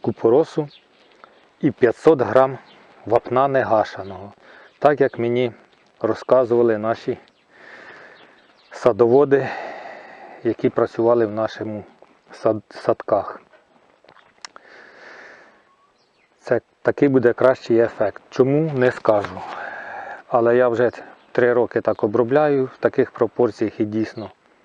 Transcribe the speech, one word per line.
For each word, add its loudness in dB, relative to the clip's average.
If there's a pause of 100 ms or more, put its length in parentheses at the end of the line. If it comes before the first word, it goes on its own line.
купоросу 0 (920)
і 0
п'ятсот 2
грам 2 (480)
вапна 0
негашаного, -2 (460)
так 2
як 0
мені -2 (480)
розказували 0
наші -6 (1500)
садоводи, 2 (960)
які -2
працювали 0
в -6
нашому -8 (480)
сад-, -2
садках. -4 (3000)
Це -2 (220)
такий 2
буде 4
кращий 2
ефект. -2
Чому, 0
не 2
скажу. -2 (880)
Але 2
я 4
вже 0 (420)
три 2
роки -2
так -2
обробляю 0
в -10
таких -2
пропорціях -2
і -2
дійсно, -6 (340)